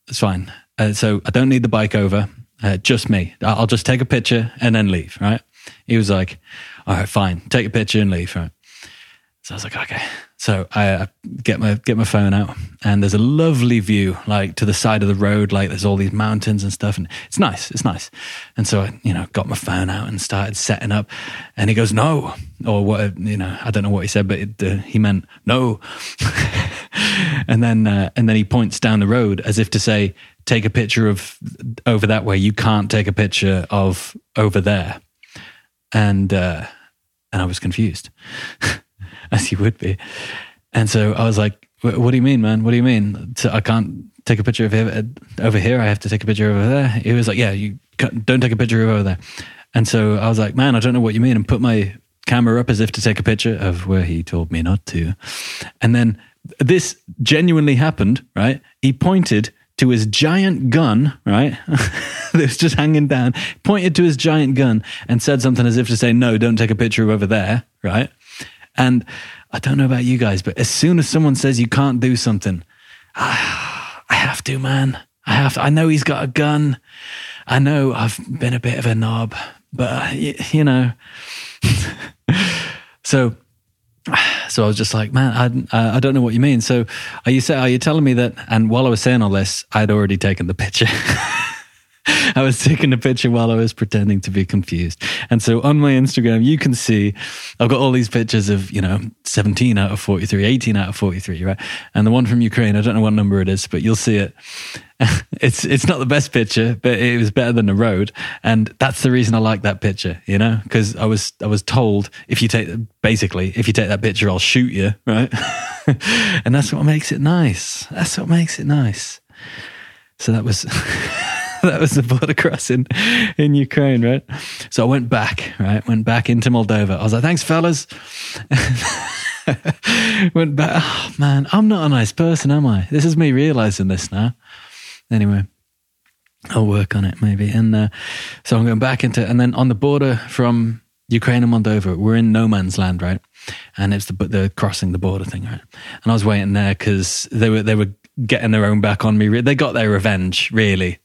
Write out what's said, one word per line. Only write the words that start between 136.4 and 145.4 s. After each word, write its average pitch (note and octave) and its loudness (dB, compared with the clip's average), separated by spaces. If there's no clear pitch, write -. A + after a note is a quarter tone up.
I'll A2 2
work G2+ 0
on G2+ 0
it F#2 -4
maybe. G#2 0
And, A2 2
uh, G#2+ 2
so A#2 0
I'm A2+ 2
going A2+ 0
back C3 0
into, A#2 0
and A#2+ 2
then B2 2
on C3 2
the B2 2
border C#3 2
from A#2 0
Ukraine A#2+ 2
and A#2 4
Moldova, G#2 2
we're G#2+ 2
in A2+ 4
no A2 4
man's F#2+ 0
land, F#2 0
right? F2+ -2
And G2 0
it's G2 -2
the, - -8
the G2 0
crossing F#2+ -2
the F#2 -4
border F#2+ -2
thing, G2 -8